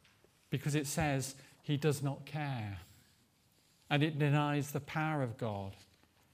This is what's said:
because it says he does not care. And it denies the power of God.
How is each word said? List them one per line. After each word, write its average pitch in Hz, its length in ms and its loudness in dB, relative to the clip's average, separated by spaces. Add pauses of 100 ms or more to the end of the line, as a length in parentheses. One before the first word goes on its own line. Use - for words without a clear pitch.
(500)
because 143 260 -2
it 147 120 0
says 143 480 0 (260)
he 147 160 0
does 147 240 2
not 139 240 -4
care. 120 540 -4 (1080)
And 147 140 6
it 160 160 2
denies 147 520 2
the 143 80 -4
power 156 440 -2
of 117 140 -4
God. 101 360 -4 (600)